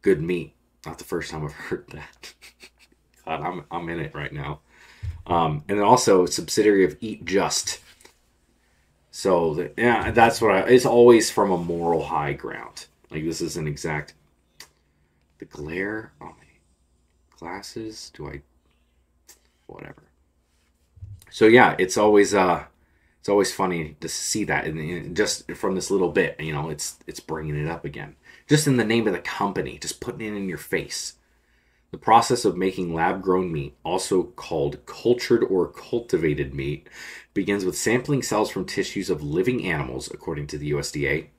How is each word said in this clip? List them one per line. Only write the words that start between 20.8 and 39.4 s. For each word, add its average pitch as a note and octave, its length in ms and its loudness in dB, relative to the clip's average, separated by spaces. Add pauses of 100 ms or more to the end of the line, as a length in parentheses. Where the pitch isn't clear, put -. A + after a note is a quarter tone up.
So, - 160 2
yeah, A2+ 320 8
it's F#2 200 0
always, G#2 360 6
uh, F2+ 300 4 (560)
it's - 100 -10
always G2+ 240 2
funny E2+ 460 -4
to E2 80 -10
see - 380 -4
that, D2 200 -2
and, D#2 140 -6
and E2+ 360 -8
just G2+ 360 -2
from F#2+ 240 -4
this F2+ 160 -4
little F#2 180 2
bit, D#2 300 0
you D#2 140 -6
know, D2+ 160 -4
it's, - 360 -10
it's D2+ 140 -14
bringing D#2 380 -8
it D2 100 -4
up E2 160 -8
again. C#2+ 320 -12 (320)
Just D3+ 180 4
in C3+ 120 4
the A2 80 4
name A2 220 2
of G2 60 2
the E2+ 60 -2
company, F#2+ 580 -4
just - 220 -10
putting A#2+ 220 -10
it G#2+ 160 -6
in G2 100 -6
your E2 100 -6
face. - 580 -6 (760)
The - 60 -14
process A#2+ 480 4
of F2+ 100 4
making F2+ 380 -2
lab-grown F#2 580 0
meat, C#2+ 320 -8
also F2+ 400 0
called D2 600 -6
cultured - 580 0
or F2+ 240 0
cultivated D2+ 880 -4
meat, C#2+ 320 -8 (460)
begins G2+ 320 -2
with F2+ 120 -2
sampling B2 440 0
cells G#2+ 280 0
from F#2 160 -6
tissues F#2+ 440 -6
of D2+ 120 -2
living F2+ 440 -2